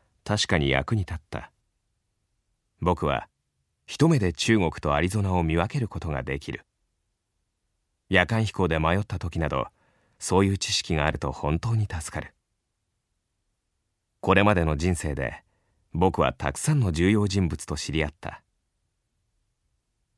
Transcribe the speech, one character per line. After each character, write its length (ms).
確 220
か 140
に 100
役 240
に 80
立 140
っ 20
た。 200
僕 280
は、 200
一 200
目 120
で 140
中 240
国 160
と 200
ア 80
リ 80
ゾ 140
ナ 100
を 80
見 160
分 160
け 60
る 80
こ 120
と 100
が 120
で 180
き 120
る。 120
夜 200
間 180
飛 80
行 140
で 100
迷 220
っ 40
た 140
時 220
な 100
ど、 180
そ 200
う 60
い 60
う 80
知 120
識 240
が 120
あ 40
る 60
と 140
本 260
当 180
に 160
助 220
か 80
る。 140
こ 160
れ 80
ま 100
で 120
の 120
人 180
生 200
で、 280
僕 280
は 100
た 220
く 60
さ 140
ん 60
の 120
重 180
要 180
人 200
物 180
と 100
知 160
り 120
合 60
っ 120
た。 220